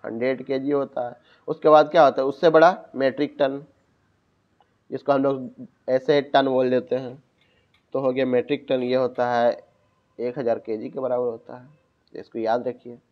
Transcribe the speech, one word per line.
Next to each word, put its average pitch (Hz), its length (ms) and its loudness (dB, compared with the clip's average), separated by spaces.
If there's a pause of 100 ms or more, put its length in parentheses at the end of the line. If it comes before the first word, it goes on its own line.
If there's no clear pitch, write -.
हंड्रेड 123 420 -6
केजी 135 240 -4
होता 135 380 -2
है। - 80 -12 (320)
उसके 156 200 -2
बाद 151 220 8
क्या 165 140 6
होता 135 180 2
है, 135 60 0
उससे 160 220 2
बड़ा 160 440 4
मेट्रिक 135 440 -2
टन, 143 260 -2 (1300)
जिसको 131 220 -4
हम 135 100 2
लोग 131 440 -4 (220)
ऐसे 131 340 2
टन 135 240 2
बोल 127 240 0
देते 123 260 -2
हैं, 131 260 -10 (720)
तो 135 80 -4
हो 131 120 0
गया 131 140 0
मेट्रिक 127 420 -2
टन। 131 140 -2
ये 123 140 -2
होता 123 380 -2
है 120 320 0 (520)
एक 123 200 -6
हज़ार 117 200 -2
केजी 113 320 -10
के 131 100 -10
बराबर 127 260 -2
होता 117 300 -10
है, 123 100 -20 (460)
तो - 60 -18
इसको - 200 -14
याद 117 300 -2
रखिए। 120 300 -14 (140)